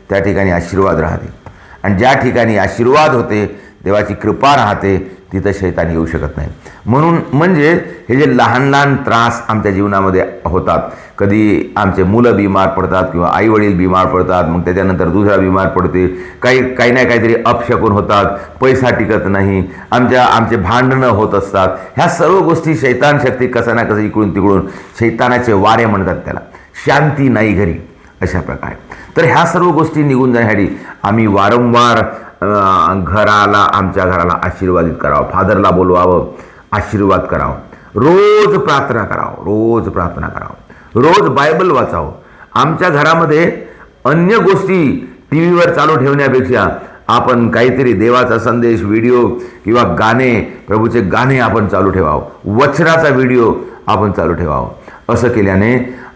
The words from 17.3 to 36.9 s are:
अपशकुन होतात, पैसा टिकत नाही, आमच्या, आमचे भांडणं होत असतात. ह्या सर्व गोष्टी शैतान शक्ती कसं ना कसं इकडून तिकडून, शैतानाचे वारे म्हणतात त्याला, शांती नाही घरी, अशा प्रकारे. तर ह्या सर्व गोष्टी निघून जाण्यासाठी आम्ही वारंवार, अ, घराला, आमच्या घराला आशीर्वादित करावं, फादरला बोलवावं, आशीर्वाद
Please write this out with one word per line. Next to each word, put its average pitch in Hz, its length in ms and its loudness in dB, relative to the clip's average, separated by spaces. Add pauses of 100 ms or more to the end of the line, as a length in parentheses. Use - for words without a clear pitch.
अपशकुन 113 460 0
होतात, 101 340 2 (360)
पैसा 127 280 2
टिकत 107 360 -2
नाही, 98 420 0 (240)
आमच्या, 123 340 2
आमचे 113 300 2
भांडणं 127 520 0
होत 104 260 0
असतात. 98 340 0 (300)
ह्या 151 120 2
सर्व 170 300 2
गोष्टी 160 360 0
शैतान 135 440 0
शक्ती 127 280 0
कसं 117 280 -2
ना 117 80 0
कसं 104 140 -2
इकडून 107 320 0
तिकडून, 95 380 0 (320)
शैतानाचे 120 540 0
वारे 110 320 2
म्हणतात 95 300 -2
त्याला, - 240 -10 (460)
शांती 143 440 0
नाही 110 240 2
घरी, 87 220 0 (460)
अशा 92 180 -2
प्रकारे. 71 380 -10 (400)
तर 165 60 4
ह्या 165 220 2
सर्व 175 240 0
गोष्टी 151 340 0
निघून 131 300 2
जाण्यासाठी 107 460 0 (240)
आम्ही 110 240 0
वारंवार, 117 680 2 (440)
अ, 90 40 -2 (480)
घराला, 101 800 2
आमच्या 92 320 -2
घराला 87 380 0
आशीर्वादित 90 580 -2
करावं, 73 300 0
फादरला 95 380 2
बोलवावं, 90 580 2 (440)
आशीर्वाद 98 480 0